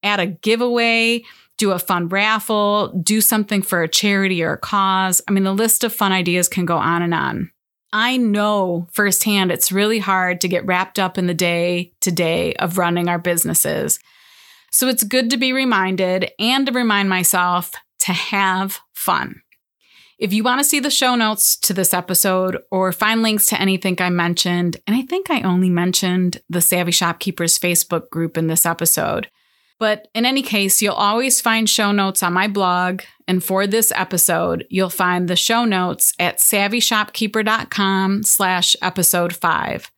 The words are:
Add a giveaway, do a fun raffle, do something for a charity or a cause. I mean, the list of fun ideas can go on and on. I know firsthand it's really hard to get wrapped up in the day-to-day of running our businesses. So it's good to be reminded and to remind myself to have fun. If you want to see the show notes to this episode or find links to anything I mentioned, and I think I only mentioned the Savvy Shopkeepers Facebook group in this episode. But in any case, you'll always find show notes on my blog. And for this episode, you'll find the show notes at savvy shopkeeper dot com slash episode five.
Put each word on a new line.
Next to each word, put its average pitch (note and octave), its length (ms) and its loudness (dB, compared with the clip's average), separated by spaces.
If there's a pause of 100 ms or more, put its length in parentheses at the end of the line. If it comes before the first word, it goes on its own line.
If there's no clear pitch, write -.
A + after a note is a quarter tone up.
Add G3+ 180 0
a E3+ 60 0
giveaway, A#3 960 0 (360)
do G#3 120 2
a F3+ 80 0
fun F3 300 -2
raffle, G#3 800 0 (140)
do G#3+ 160 0
something G#3+ 440 0
for F3 200 0
a E3 60 -2
charity G3 540 0
or D#3+ 100 -2
a - 60 -8
cause. F#3+ 680 0
I - 40 -2
mean, G3 140 4
the F#3+ 100 0
list A3 300 0
of A3 100 -4
fun G3 180 2
ideas F3 380 0
can F3+ 160 -2
go E3+ 100 0
on E3+ 240 0
and E3+ 140 0
on. - 360 -4 (440)
I A#3+ 240 0
know G#3 760 0
firsthand G3+ 580 2
it's - 220 -2
really G#3 260 2
hard F#3 440 0
to F#3 60 -2
get F3 180 -2
wrapped F#3 320 -2
up F#3 180 -2
in F3+ 120 0
the F3+ 40 0
day-to-day E3+ 1200 -2
of F3+ 200 -2
running F3 320 0
our F3 100 0
businesses. E3 800 -2 (720)
So - 160 2
it's B3+ 160 0
good A#3 280 0
to B3+ 80 0
be B3+ 160 0
reminded F#3+ 840 0
and C4 280 0
to C4+ 60 -2
remind G#3+ 360 2
myself F3+ 640 2 (280)
to - 120 -2
have F#3+ 680 -2 (140)
fun. - 460 -4 (800)
If F3+ 160 -2
you A3 100 2
want B3 160 2
to C#4+ 40 2
see C#4+ 160 2
the C#4 100 -2
show B3+ 240 2
notes G#3+ 460 0
to - 120 -2
this F#3 220 0
episode F#3 640 0 (120)
or F#3 220 0
find A3 300 0
links G#3+ 240 2
to - 140 0
anything F#3+ 380 0
I F3+ 120 0
mentioned, F3 680 0 (100)
and G#3 80 0
I C4 80 0
think F#4 280 -4
I D4 100 0
only F#3 300 2
mentioned F3+ 800 0
the F3 100 0
Savvy F3 320 0
Shopkeepers E3+ 680 -2
Facebook E3+ 520 -2
group E3 260 -4
in E3 100 0
this D#3+ 200 0
episode. E3 600 0 (500)
But G#3+ 360 -2
in A3+ 100 0
any C4 160 2
case, G3+ 400 0
you'll G3+ 140 0
always A#3 480 0
find A3+ 260 2
show G3+ 240 2
notes G3 300 0
on F3 100 0
my F#3 160 2
blog. F#3 540 0 (260)
And F#3 160 0
for G3 220 0
this A3 280 0
episode, E3+ 760 0
you'll F#3 180 0
find F3+ 400 0
the F3 80 0
show A#3 300 2
notes F3+ 520 0
at - 220 0
savvy G3+ 400 2
shopkeeper G#3+ 600 -2
dot A3 260 -2
com G3 540 0
slash F#3 580 2
episode F3 560 0
five. - 600 -2